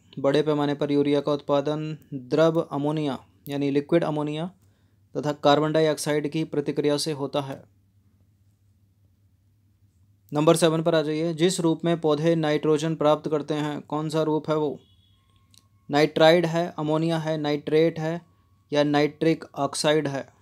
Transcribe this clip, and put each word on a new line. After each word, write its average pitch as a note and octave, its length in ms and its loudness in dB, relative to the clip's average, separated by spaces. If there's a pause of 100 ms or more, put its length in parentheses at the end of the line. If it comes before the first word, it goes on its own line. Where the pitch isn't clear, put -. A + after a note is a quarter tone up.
(180)
बड़े C#3+ 240 2
पैमाने D3 320 0
पर C#3+ 180 -4
यूरिया C#3+ 280 2
का D3 120 -2
उत्पादन D3 640 -2 (180)
द्रव D3+ 480 2
अमोनिया D3 560 -4 (280)
यानी C#3+ 240 -4
लिक्विड C#3+ 340 0
अमोनिया D3+ 460 -6 (640)
तथा D3 200 -4
कार्बन D3 380 4
डाइऑक्साइड D3+ 580 0
की D#3+ 160 -4
प्रतिक्रिया D3 520 -2
से D#3 140 -4
होता C#3 300 -6
है। C3+ 200 -10 (2750)
नंबर D#3+ 240 4
सेवन D#3+ 260 2
पर E3 120 0
आ D#3 80 2
जाइए। D#3 320 -2
जिस F3 260 0
रूप E3 240 0
में E3+ 160 0
पौधे D#3+ 360 2
नाइट्रोजन D3+ 600 0
प्राप्त D3+ 340 0
करते D3+ 240 -4
हैं, D3 280 -4
कौन D#3 260 -6
सा D#3 160 -2
रूप D#3 260 -2
है D#3 60 0
वो? D3+ 220 -4 (1120)
नाइट्राइड D#3+ 560 6
है, E3+ 220 -2 (100)
अमोनिया D#3 400 0
है, D#3 200 -4
नाइट्रेट D3 600 0
है E3 220 -6 (520)
या D3 120 4
नाइट्रिक D3+ 600 0 (120)
ऑक्साइड D3 520 0
है? C3+ 180 -8 (160)